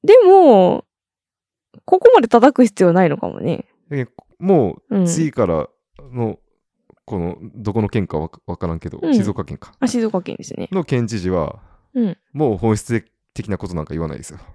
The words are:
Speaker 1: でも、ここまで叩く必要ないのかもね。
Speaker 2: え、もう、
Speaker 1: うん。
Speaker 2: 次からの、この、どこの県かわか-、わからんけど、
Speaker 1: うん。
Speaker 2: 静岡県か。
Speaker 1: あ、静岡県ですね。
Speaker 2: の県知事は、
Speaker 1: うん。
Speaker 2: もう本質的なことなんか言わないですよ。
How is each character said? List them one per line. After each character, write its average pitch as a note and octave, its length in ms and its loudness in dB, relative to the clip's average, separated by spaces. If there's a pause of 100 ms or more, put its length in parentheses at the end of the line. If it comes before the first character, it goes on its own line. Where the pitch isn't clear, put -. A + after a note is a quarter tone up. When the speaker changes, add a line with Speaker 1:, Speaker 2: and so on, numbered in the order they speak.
Speaker 1:
で G4+ 100 6 (100)
も、 C#4 600 6 (1000)
こ F#4 140 2
こ A#4+ 140 8
ま G4 80 6
で A3+ 60 -2
叩 A#3+ 260 4
く B3+ 120 4
必 - 180 -2
要 E3+ 100 4
な F3+ 120 2
い D#3 40 2
の C#3+ 80 -4
か - 100 -8
も - 120 -12
ね。 - 260 -6 (240)
Speaker 2:
え、 C3+ 160 -6 (340)
も E3+ 500 0
う、 G#3 80 -2
Speaker 1:
う - 40 2
ん。 F3+ 40 2
Speaker 2:
次 E3 260 -2
か A2+ 160 0
ら D#2+ 200 -2 (440)
の、 A#2 280 -8 (640)
こ G2 140 -8
の、 F2 180 -8 (180)
ど G#2 180 -8
こ A2+ 80 -2
の G2+ 80 -4
県 G2 180 -4
か D#2+ 120 -6
わ D#2+ 100 -8
か-、 - 180 -20
わ F2+ 100 -10
か F2+ 100 -8
ら E2 80 -6
ん D#2+ 40 -10
け D#2+ 100 -12
ど、 - 120 -16
Speaker 1:
う D#4+ 80 -6
ん。 D4 40 0
Speaker 2:
静 G3 160 0
岡 - 140 -8
県 - 140 -14
か。 - 220 -20
Speaker 1:
あ、 C4 80 -4
静 A#3 180 -4
岡 G3 160 -4
県 - 160 -14
で - 60 -18
す - 100 -18
ね。 - 180 -14
Speaker 2:
の F3+ 120 -4
県 A#2+ 240 -4
知 G#2+ 120 -8
事 F2+ 100 -6
は、 E2 300 -4 (340)
Speaker 1:
う A#3+ 140 -2
ん。 E3 100 -8 (140)
Speaker 2:
も C3+ 240 -2
う - 20 -10
本 A2 200 0
質 A2+ 280 -6 (280)
的 - 160 -12
な F#2+ 80 -4
こ G2 100 -12
と F2+ 60 -12
な E2 80 -6
ん D2 40 -10
か - 80 -14
言 D#2+ 80 -6
わ D#2+ 60 -6
な - 80 -10
い - 20 -18
で - 60 -18
す - 80 -18
よ。 F2 80 -20 (160)